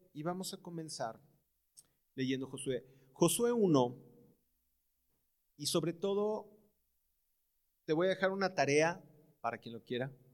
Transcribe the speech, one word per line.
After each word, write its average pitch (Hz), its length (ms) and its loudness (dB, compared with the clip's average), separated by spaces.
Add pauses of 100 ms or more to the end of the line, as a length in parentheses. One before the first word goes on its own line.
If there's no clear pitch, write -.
(120)
y 151 100 -10
vamos 180 320 -6
a - 20 -12
comenzar 160 640 -8 (960)
leyendo 131 320 -2
Josué. 131 380 -6 (280)
Josué 226 400 2
uno, 151 440 4 (1600)
y 147 100 -12
sobre 170 260 0
todo 202 560 -2 (1400)
te 160 80 -2
voy 170 140 2
a 190 40 2
dejar 185 200 0
una 190 240 -2
tarea 156 480 2 (380)
para 117 180 -4
quien 117 160 -14
lo 110 80 -14
quiera. 127 300 -4 (220)